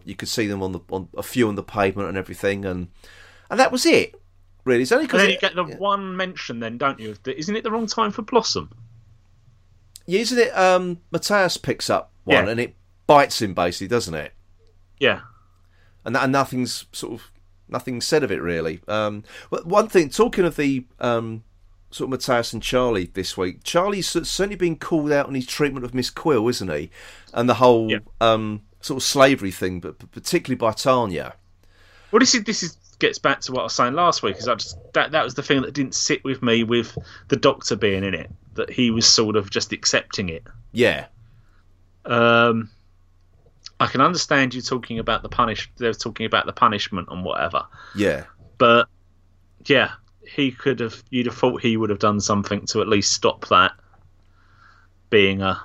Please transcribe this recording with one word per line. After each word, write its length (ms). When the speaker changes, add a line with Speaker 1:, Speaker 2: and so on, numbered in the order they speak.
Speaker 1:
You 100
could 140
see 180
them 160
on 100
the, 80
on 260
a 60
few 260
on 60
the 80
pavement 480
and 80
everything, 480
and, 220
and 80
that 140
was 140
it. 340
Really, 160
it's 100
only 120
Speaker 2:
And 60
Speaker 1:
'cause 100
Speaker 2:
then 100
Speaker 1:
it 40
Speaker 2:
you 40
get 160
the 100
Speaker 1:
yeah. 140
Speaker 2:
one 380
mention 440
then, 160
don't 240
you? 120
of 100
the, 160
isn't 180
it 60
the 80
wrong 160
time 240
for 100
Blossom? 480
Speaker 1:
Yeah, 140
isn't 180
it, 200
um, 400
Matthias 460
picks 320
up 220
one 200
Speaker 2:
Yeah. 60
Speaker 1:
and 100
it 140
bites 340
him, 140
basically, 340
doesn't 260
it? 180
Speaker 2:
Yeah. 220
Speaker 1:
And, 120
and 160
nothing's 600
sort 220
of, 160
nothing's 380
said 160
of 80
it, 120
really. 460
Um, 340
but 160
one 220
thing, 220
talking 340
of 120
the, 280
um, 420
sort 160
of 40
Matthias 420
and 100
Charlie 520
this 220
week, 280
Charlie's 440
cer-, 160
certainly 320
been 200
called 360
out 140
on 80
his 120
treatment 380
of 100
Miss 160
Quill, 380
isn't 220
he? 200
And 160
the 60
whole, 360
Speaker 2:
Yeah. 80
Speaker 1:
um, 420
sort 180
of 60
slavery 480
thing, 280
but, 200
but 120
particularly 460
by 140
Tanya. 640
Speaker 2:
Well, 80
this 140
is, 100
this 180
is, 140
gets 200
back 240
to 100
what 80
I 40
was 100
saying 200
last 280
week, 160
is 100
I 60
just, 240
that, 160
that 140
was 100
the 80
thing 200
that 120
didn't 200
sit 300
with 180
me 200
with 340
the 80
Doctor 400
being 280
in 100
it, 160
that 160
he 200
was 160
sort 300
of 140
just 220
accepting 580
it. 120
Speaker 1:
Yeah. 340
Speaker 2:
Um, 640
I 60
can 140
understand 540
you 80
talking 360
about 240
the 60
punish-, 480
they're 160
talking 340
about 200
the 60
punishment 580
and 140
whatever. 420
Speaker 1:
Yeah. 300
Speaker 2:
But, 320
yeah, 260
he 260
could 280
have, 300
you'd 160
have 100
thought 240
he 160
would 140
have 80
done 220
something 460
to 140
at 80
least 240
stop 360
that 240
being 320
a, 220